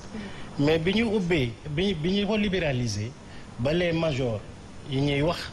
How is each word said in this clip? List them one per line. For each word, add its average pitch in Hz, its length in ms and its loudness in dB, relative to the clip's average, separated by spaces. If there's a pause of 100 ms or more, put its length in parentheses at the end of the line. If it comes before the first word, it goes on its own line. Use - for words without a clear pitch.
(580)
Mais 156 200 6
bi 170 180 0
ñu 233 80 4 (120)
ubbee, 165 340 2 (200)
bi, 185 240 0
bi 160 160 0 (100)
ñu 202 60 0
ko 214 100 2
libéraliser, 123 760 0 (480)
ba 131 140 2
les 175 220 2
majors 135 480 0 (480)
yi 135 100 0
ñuy 143 220 4
wax, 165 300 0